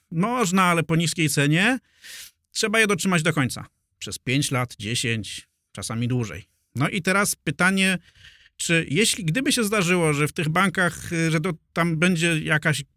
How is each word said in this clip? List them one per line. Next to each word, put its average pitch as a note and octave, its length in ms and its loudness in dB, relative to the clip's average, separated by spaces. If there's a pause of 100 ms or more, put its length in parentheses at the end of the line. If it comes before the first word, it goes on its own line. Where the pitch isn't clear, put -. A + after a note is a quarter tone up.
(120)
można, G3 520 2
ale E3+ 200 2
po E3 120 0
niskiej D#3+ 340 0
cenie. E3+ 500 2 (720)
Trzeba G#3 280 0
je A3 80 4
dotrzymać F#3 360 2
do E3 100 2
końca. B2+ 320 -2 (340)
Przez - 200 -10
pięć C3+ 320 -2
lat, B2 280 -2
dziesięć, A2+ 680 -6 (240)
czasami A#2 360 -6
dłużej. A2+ 360 -4 (320)
No C#3 140 0
i F#3+ 120 -2
teraz F#3+ 340 0
pytanie, F#3+ 640 0 (600)
czy E3 320 0
jeśli, G3 360 0
gdyby C4 260 0
się B3 120 2
zdarzyło, F3+ 500 2
że D3 140 0
w - 60 -6
tych D#3 160 -2
bankach, F3+ 640 0
y, E3 180 0
że E3 100 0
to, F#3 100 -2 (220)
tam E3+ 240 0
będzie E3+ 420 2
jakaś D3+ 440 0 (140)